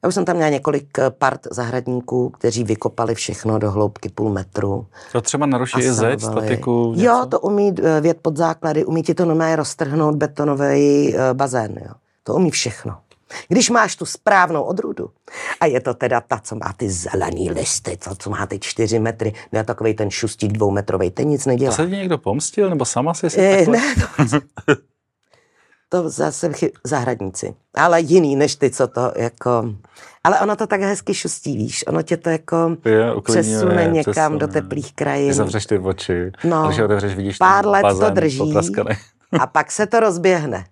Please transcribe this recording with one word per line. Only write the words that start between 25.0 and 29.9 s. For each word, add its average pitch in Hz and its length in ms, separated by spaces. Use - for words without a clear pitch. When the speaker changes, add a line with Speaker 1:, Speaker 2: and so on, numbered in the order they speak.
Speaker 1:
<laughs> - 0
to 175 220
zase 151 420
chy-, 147 180
zahradníci. 120 680
Ale 170 260
jiný 156 360
než 143 200
ty, 131 140
co 127 180
to 120 280
jako, 117 480